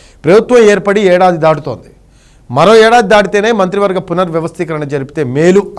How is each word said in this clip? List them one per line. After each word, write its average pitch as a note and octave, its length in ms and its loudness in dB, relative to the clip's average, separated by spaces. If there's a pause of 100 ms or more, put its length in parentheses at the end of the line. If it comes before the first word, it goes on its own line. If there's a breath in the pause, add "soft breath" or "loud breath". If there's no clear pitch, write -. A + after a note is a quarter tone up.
(260 soft breath)
ప్రభుత్వం A3+ 340 2
ఏర్పడి G#3 420 0
ఏడాది F3+ 360 2
దాటుతోంది. D3+ 520 -4 (640 soft breath)
మరో E3+ 240 2
ఏడాది A3+ 320 4
దాటితేనే G#3 440 0
మంత్రివర్గ G3 480 -2
పునర్వ్యవస్థీకరణ E3 840 -6
జరిపితే C#3 400 -8
మేలు F3 560 0